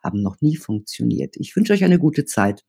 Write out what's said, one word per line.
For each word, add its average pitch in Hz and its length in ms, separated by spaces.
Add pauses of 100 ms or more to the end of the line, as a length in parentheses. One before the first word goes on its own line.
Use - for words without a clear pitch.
haben 101 200
noch 98 200
nie 151 140
funktioniert. - 800
Ich - 180
wünsche 208 180
euch 196 100
eine 180 160
gute 151 260
Zeit. 101 440